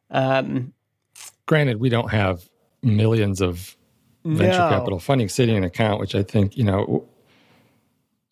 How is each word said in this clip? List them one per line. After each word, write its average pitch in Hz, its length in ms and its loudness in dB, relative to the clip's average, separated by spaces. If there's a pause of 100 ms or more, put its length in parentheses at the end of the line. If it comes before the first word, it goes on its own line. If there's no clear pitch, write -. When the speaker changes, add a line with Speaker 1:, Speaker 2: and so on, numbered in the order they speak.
(100)
Speaker 1:
um, 135 640 -2 (720)
Speaker 2:
Granted, 139 340 2
we 131 80 0
don't 117 220 0
have 95 380 0 (340)
millions 107 580 2
of 90 360 -4 (480)
venture 170 340 2
Speaker 1:
No. 170 120 2
Speaker 2:
capital 123 280 -2
funding 123 300 0
sitting 113 280 2
in 92 80 0
an 87 40 -2
account, 104 320 0
which 101 140 -6
I 98 80 0
think, 98 340 0
you 120 80 0
know, 98 440 0 (1200)